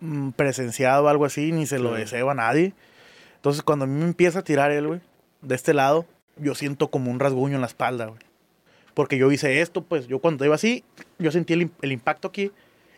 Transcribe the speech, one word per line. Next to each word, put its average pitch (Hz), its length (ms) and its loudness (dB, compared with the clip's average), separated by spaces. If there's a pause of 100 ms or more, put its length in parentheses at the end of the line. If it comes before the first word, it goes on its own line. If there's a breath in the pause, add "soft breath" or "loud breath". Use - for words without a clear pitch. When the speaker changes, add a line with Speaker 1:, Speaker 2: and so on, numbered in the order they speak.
Speaker 1:
mm, 147 300 -6
presenciado 131 760 2
algo 147 160 4
así, 147 280 -2
ni 156 140 -2
se 135 140 -4
lo 120 140 -2
Speaker 2:
Sí. 110 80 -4
Speaker 1:
deseo 120 280 -4
a 143 40 -2
nadie. 135 380 2 (640 soft breath)
Entonces, 143 260 -2
cuando 147 220 0
a 135 40 -2
mí 139 100 -2
me 160 60 0
empieza 175 360 2
a 180 40 -6
tirar 143 260 2
él, 147 160 -2
güey, 170 140 -6 (420)
de 131 120 -4
este 147 200 2
lado, 147 320 2 (300)
yo 143 180 -4
siento 143 340 -4
como 127 220 -4
un 123 100 -4
rasguño 139 360 0
en 131 60 -2
la 120 40 -4
espalda, 120 400 -4
güey. 110 140 -16 (760 soft breath)
Porque 147 240 0
yo 131 140 6
hice 139 280 2
esto, 170 220 -2
pues, 147 240 -4
yo 127 140 -4
cuando 147 240 0
iba 147 100 4
así, 233 300 0 (340)
yo 160 140 0
sentí 165 220 0
el 170 80 2
im-, 165 100 -4 (100)
el 139 100 -2
impacto 151 360 -4
aquí 196 240 -6 (460 soft breath)